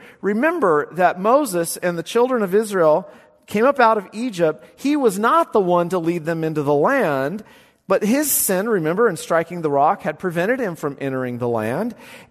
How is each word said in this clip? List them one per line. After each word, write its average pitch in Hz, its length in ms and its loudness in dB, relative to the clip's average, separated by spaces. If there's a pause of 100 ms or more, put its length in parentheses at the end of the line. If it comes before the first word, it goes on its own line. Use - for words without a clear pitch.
(220)
Remember 208 720 0
that 175 260 2
Moses 202 580 0
and 175 200 -4
the 160 60 -6
children 247 380 0
of 185 140 -2
Israel 190 540 2 (380)
came 214 180 0
up 277 140 2
out 226 180 4
of 185 160 -8
Egypt. 175 500 -2 (120)
He 285 200 -2
was 233 240 0
not 311 340 2
the 226 60 4
one 175 300 2
to 185 100 0
lead 165 260 -2
them 165 180 -4
into 156 200 -2
the 143 100 2
land, 170 680 0 (440)
but 190 160 0
his 269 260 0
sin, 196 380 -2
remember, 196 420 0
in 170 60 -4
striking 170 460 -2
the 156 80 -2
rock, 143 320 2
had 156 180 -6
prevented 185 400 -2
him 185 160 -4
from 143 240 -8
entering 131 380 -6
the 123 100 -4
land. 120 480 -4 (360)